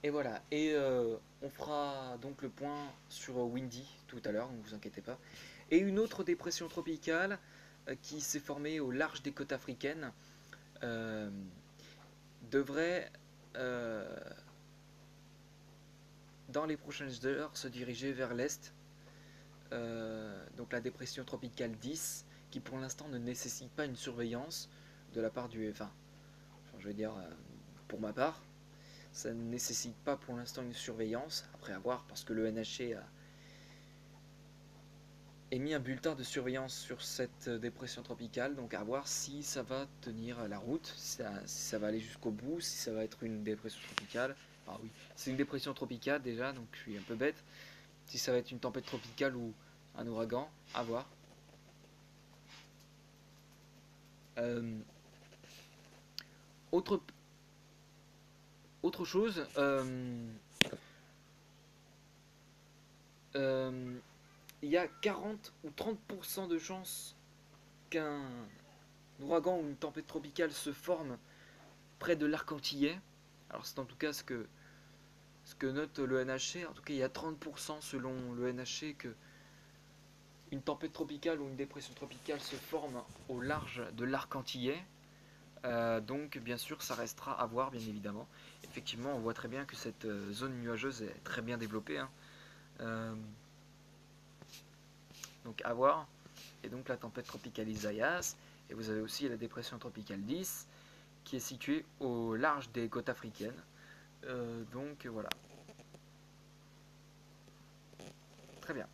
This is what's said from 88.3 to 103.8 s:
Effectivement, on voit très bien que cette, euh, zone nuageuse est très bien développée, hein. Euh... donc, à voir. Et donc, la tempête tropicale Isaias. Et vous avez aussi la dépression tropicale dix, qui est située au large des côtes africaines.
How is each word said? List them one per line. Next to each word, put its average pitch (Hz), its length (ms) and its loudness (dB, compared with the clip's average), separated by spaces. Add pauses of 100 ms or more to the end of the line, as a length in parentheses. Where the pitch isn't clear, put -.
Effectivement, 127 520 -2
on 120 40 2
voit 113 140 4
très - 140 -4
bien 135 180 -2
que 135 100 -10
cette, 113 300 -4
euh, 101 260 0
zone 127 300 0
nuageuse 117 400 0
est - 220 -4
très 135 180 0
bien 120 160 0
développée, 110 400 0
hein. 135 120 -2 (720)
Euh... 113 340 -2 (2250)
donc, 113 220 -6
à 120 80 4
voir. 143 340 8 (560)
Et 113 60 -4
donc, 127 180 -6
la 123 100 2
tempête 120 280 -6
tropicale 110 420 -4
Isaias. 110 680 2 (340)
Et - 40 -8
vous 110 160 -2
avez 107 120 4
aussi 135 260 0
la 117 100 2
dépression 117 400 -4
tropicale 104 440 -6
dix, 156 460 -2 (560)
qui - 120 -4
est 123 40 2
située 139 460 0 (140)
au 117 360 4
large 135 360 4
des 117 160 2
côtes 120 220 0
africaines. 117 540 -4 (640)